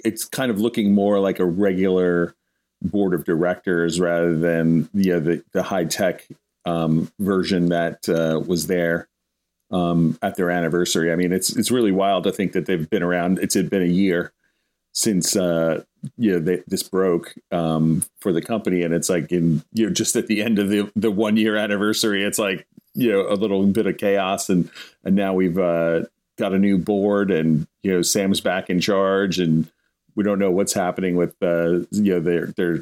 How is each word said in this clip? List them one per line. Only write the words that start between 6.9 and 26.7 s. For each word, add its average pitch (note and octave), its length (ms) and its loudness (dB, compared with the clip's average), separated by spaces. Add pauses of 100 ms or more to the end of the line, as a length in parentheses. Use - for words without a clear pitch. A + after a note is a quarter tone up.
version F#2 500 0
that, E2+ 400 -2
uh, D#2+ 340 0
was E2 220 -2
there, E2+ 420 -2 (600)
um, E2+ 540 0
at G2 120 -4
their F2+ 140 0
anniversary. E2+ 640 0
I E2 40 0
mean, F2 160 0
it's, F#2 240 -2
it's - 140 -2
really A#2 220 2
wild F#2+ 320 2
to G2+ 80 0
think F2+ 220 -4
that F2 120 -2
they've E2+ 240 -2
been F#2+ 140 -2
around. F2+ 340 0
It's - 180 -4
been F#2+ 280 0
a - 20 2
year F2 460 0 (600)
since, G2 440 0
uh, E2 480 0 (340)
you A2+ 140 2
know, F2 80 2
they, F2+ 260 -2
this F#2 160 -4
broke, F#2 540 -2 (160)
um, D#2+ 520 0 (160)
for F#2+ 140 -2
the E2 80 0
company. G2+ 400 -2
And E2 140 0
it's D#2+ 160 -2
like, E2+ 200 -2
in, E2+ 300 2 (120)
you A2+ 120 2
know, F#2 80 -2
just - 220 -2
at A2+ 100 0
the G#2 160 -2
end A2 160 0
of G2+ 120 0
the, G2+ 260 0
the G#2+ 160 0
one G#2+ 260 2
year G#2+ 180 2
anniversary, G#2 680 0
it's G#2 160 -2
like, G2 260 -2 (300)
you A#2 160 2
know, G2 200 2
a G#2 40 2
little G2 320 0
bit G2+ 180 2
of F#2 120 -2
chaos. G2 520 0
And, F2 220 2 (320)
and F#2+ 120 0
now F#2+ 200 0
we've, F#2 240 0
uh, E2+ 460 0 (320)
got G2 160 -2
a G2 40 2
new G2 200 4